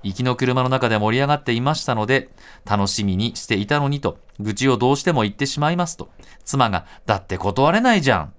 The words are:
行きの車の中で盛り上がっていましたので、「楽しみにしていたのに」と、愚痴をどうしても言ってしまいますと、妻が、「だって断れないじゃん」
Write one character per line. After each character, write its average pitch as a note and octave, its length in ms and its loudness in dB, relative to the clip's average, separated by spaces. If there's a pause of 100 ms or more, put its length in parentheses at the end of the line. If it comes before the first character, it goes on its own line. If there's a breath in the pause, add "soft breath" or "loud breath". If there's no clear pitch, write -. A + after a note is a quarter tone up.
行 G2 140 -8
き B2+ 80 -4
の B2+ 120 0
車 B2+ 260 0
の B2+ 60 0
中 B2+ 220 0
で A2 80 2
盛 A2 180 2
り C3+ 60 2
上 C#3+ 40 2
が D3 100 2
っ C#3+ 60 -10
て A#2+ 120 -2
い A#2+ 80 -2
ま D3 120 0
し - 120 -6
た B2+ 80 -2
の G#2+ 100 -2
で、 C3 240 0 (400 loud breath)
「楽 G2+ 200 2
し - 140 -4
み F#2+ 140 0
に F#2+ 180 -2
し - 120 -10
て A#2 80 0
い G2+ 120 -2
た D3 140 2
の C#3+ 80 0
に」 C#3+ 160 -2
と、 - 140 -2 (220)
愚 G#2 120 -4
痴 B2+ 160 0
を B2+ 80 4
ど B2 160 2
う C#3+ 60 2
し - 60 -8
て - 80 2
も B2+ 100 2
言 G#2 80 0
っ G2+ 40 -14
て C#3 120 -4
し - 120 -6
ま D3+ 140 0
い F3 40 0
ま F3 100 0
す - 100 -8
と、 - 140 -14 (340 loud breath)
妻 B2+ 240 2
が、 F#2 160 -2 (220 loud breath)
「だ G#2+ 80 2
っ F#2+ 80 -2
て F#2 160 -6
断 C3 340 2
れ G#3+ 80 2
な A#3+ 140 2
い F3+ 80 2
じ C3 100 2
ゃ F#2+ 60 2
ん」 D2+ 200 -8